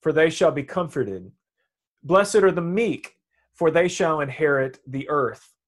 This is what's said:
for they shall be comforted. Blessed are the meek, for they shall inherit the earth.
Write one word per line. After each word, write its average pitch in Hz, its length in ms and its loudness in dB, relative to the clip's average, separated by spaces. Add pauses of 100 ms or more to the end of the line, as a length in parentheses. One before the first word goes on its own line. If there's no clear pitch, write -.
for 160 120 -2
they 156 160 4
shall 160 220 2
be 139 140 -6
comforted. 107 640 -6 (720)
Blessed 196 340 2
are 190 140 6
the 170 100 -4
meek, 180 540 -4 (400)
for 170 160 0
they 170 160 2
shall 170 340 -2
inherit 135 640 -2
the 135 240 -10
earth. 135 460 -4 (120)